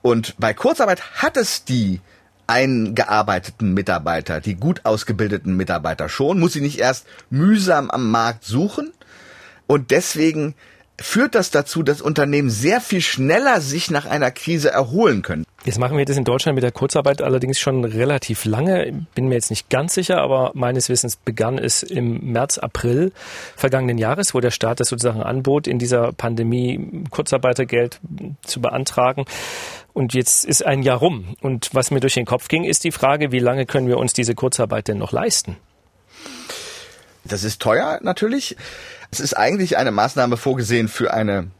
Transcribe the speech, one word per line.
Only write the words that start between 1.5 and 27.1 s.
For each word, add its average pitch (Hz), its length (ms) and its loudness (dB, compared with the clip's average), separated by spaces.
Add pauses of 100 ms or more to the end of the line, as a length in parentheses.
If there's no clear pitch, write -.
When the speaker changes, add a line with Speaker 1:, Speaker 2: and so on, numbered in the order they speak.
Speaker 1:
die 101 360 0 (460)
eingearbeiteten 107 1300 2
Mitarbeiter, 82 640 -2
die 101 140 -4
gut 143 300 -2
ausgebildeten 104 720 0
Mitarbeiter 82 540 -2
schon, 160 320 0
muss 165 140 2
sie 147 80 -2
nicht 143 180 -2
erst 127 260 0 (220)
mühsam 175 640 2
am 120 200 0
Markt 117 340 0
suchen. 202 480 -2 (760)
Und 139 240 2
deswegen 151 640 0 (440)
führt - 360 2
das 190 160 2
dazu, 156 320 0
dass 143 180 0
Unternehmen 143 480 2
sehr 143 300 2
viel 190 200 -2
schneller 202 600 2
sich 143 280 -4
nach 147 160 0
einer 131 280 0
Krise 156 400 0
erholen 131 500 2
können. 80 220 -4 (200)
Speaker 2:
Jetzt 113 140 -2
machen 127 180 0
wir 143 80 2
das 139 120 -2
in 135 80 0
Deutschland 131 320 2
mit 127 80 2
der 123 80 2
Kurzarbeit 143 500 2
allerdings 131 380 0
schon 131 240 0
relativ 117 640 0
lange. 156 680 0
Bin 131 140 0
mir 127 80 2
jetzt 113 140 -2
nicht - 200 -6
ganz 143 240 0
sicher, 180 260 2
aber 131 340 2
meines 123 340 0
Wissens 123 260 0
begann 113 420 -2
es - 280 -2
im 120 480 -2
März, 120 260 0
April 123 540 0 (420)
vergangenen 127 420 0
Jahres, 127 380 0
wo 127 60 4
der 120 100 4
Staat 117 300 -2
das 123 80 0
sozusagen 117 340 -2
anbot, 135 460 0
in 127 100 0
dieser 120 340 2
Pandemie 120 1000 -2